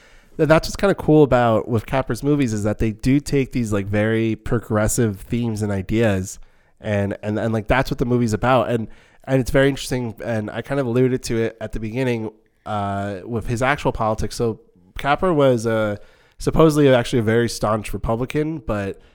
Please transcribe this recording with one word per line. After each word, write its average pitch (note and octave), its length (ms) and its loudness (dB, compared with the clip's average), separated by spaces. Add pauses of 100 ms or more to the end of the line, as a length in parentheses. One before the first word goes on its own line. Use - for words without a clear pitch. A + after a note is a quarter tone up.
(380)
th-, D#3 100 2
that's D#3 220 4
what's - 80 -8
kinda G3 180 2
cool D3+ 280 6
about, A#2+ 440 4
with A2+ 180 -2
Capra's C3 380 -4
movies, C#3+ 300 0
is G#2 100 -4
that G#2 140 0
they A2+ 140 0
do B2+ 280 0
take C#3 320 -2
these, A2+ 220 -2
like, G2 140 -2
very A2 500 0
progressive G#2+ 800 0
themes A#2 420 -4
and G#2 120 -2
ideas, G2 640 0 (400)
and, G2+ 420 -4
and, G#2+ 160 -4
and, A2 160 -2
like, A2 140 -2
that's C3 240 0
what C#3 60 -4
the C#3+ 80 -2
movie's A#2+ 280 0
about. A#2+ 360 2
And, A2+ 180 -4 (380)
and C3+ 140 2
it's A#2+ 120 -2
very C#3 180 4
interesting, B2+ 520 -4
and A2 300 -4
I A#2 100 -8
kind C#3 200 -4
of C3 40 -4
alluded B2 380 2
to A#2 140 -2
it A2+ 240 -2
at G#2+ 100 -8
the A2+ 80 -6
beginning, A2+ 500 -2 (360)
uh, G2+ 580 -4
with A2+ 240 -6
his A#2+ 140 -2
actual C3+ 320 0
politics. A2 420 -4
So A#2 240 -2 (380)
Capra D3+ 360 0
was, C3 320 4
uh, A2 300 0 (440)
supposedly D3 540 4
actually A#2+ 260 2
a A2+ 40 2
very A2+ 240 2
staunch G#2+ 460 -2
Republican, C3 640 -4
but G2+ 420 -6 (160)